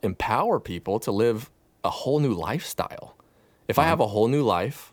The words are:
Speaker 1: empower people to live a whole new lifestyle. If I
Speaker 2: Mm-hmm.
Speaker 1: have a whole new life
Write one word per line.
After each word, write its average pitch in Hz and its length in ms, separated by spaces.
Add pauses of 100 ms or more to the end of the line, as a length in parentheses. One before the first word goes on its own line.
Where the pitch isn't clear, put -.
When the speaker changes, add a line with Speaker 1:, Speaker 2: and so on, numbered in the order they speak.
Speaker 1:
empower 117 580
people 92 380
to 120 120
live 113 380 (340)
a 117 60
whole 143 300
new 147 140
lifestyle. - 840 (500)
If - 100
I 147 60
Speaker 2:
Mm-hmm. 160 60
Speaker 1:
have 165 100
a 117 80
whole 104 220
new 143 140
life 104 500